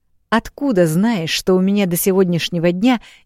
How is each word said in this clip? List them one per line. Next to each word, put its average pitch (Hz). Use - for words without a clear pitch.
Откуда 220
знаешь, 175
что -
у 185
меня 202
до 175
сегодняшнего 175
дня 214